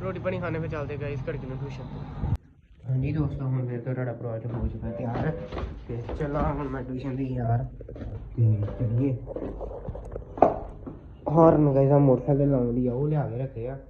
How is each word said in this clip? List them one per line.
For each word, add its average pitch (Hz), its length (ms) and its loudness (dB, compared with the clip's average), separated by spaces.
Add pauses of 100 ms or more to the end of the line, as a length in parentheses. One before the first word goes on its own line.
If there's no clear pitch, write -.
ਰੋਟੀ 185 160 -4
ਪਾਣੀ 185 200 -2
ਖਾਣੇ 165 200 -2
ਫਿਰ 160 100 -4
ਚੱਲਦੇ 147 280 -4
ਗਾਇਸ 143 220 -4 (100)
ਘੜਕੀ 131 180 -6
ਨੂੰ 127 100 -6
ਟਿਊਸ਼ਨ - 260 -8
ਤੋਂ। - 500 -4 (560)
ਹਾਂਜੀ 131 220 2
ਦੋਸਤੋ, 143 340 0
ਹੁਣ 131 180 0
ਮੇਰੇ 123 140 -4
ਤੋਂ 123 160 -4
ਤੁਹਾਡਾ 123 200 -4
ਭਰਾ 113 260 -6 (140)
ਹੋ 113 140 -2
ਚੁੱਕਾ 110 220 -6
ਤਿਆਰ। 123 420 -2 (560)
ਤੇ 117 140 -6 (180)
ਚੱਲਾਂ 143 240 0 (100)
ਹੁਣ 143 160 -4
ਮੈਂ 127 140 -6
ਟਿਊਸ਼ਨ 127 320 -6
ਦੀ 135 180 -2
ਯਾਰ, 120 320 2 (720)
ਤੇ 110 180 6 (240)
ਚੱਲੀਏ। 123 380 2 (2000)
ਹਾਰਨ 151 440 8
ਗਾਇਸ 139 180 6
ਆ 143 60 8
ਮੋਟਰਸਾਈਕਲ 139 540 6
ਲਾਉਣ 120 220 2
ਲਈ 123 140 2
ਆ, 120 60 0
ਉਹ 139 140 0
ਲਿਆ 151 220 0
ਕੇ 113 80 -6
ਰੱਖੇ 123 320 -6
ਆ। 139 80 -8 (120)